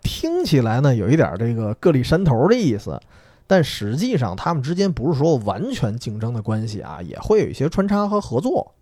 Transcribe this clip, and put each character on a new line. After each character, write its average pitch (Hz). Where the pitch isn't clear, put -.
听 339
起 151
来 117
呢 139
有 104
一 143
点 113
这 117
个 110
各 180
立 131
山 160
头 135
的 220
意 165
思， 80
但 185
实 107
际 226
上 104
他 -
们 139
之 151
间 196
不 123
是 143
说 151
完 110
全 117
竞 107
争 117
的 107
关 110
系 104
啊， -
也 -
会 214
有 117
一 -
些 139
穿 196
插 208
和 208
合 123
作。 285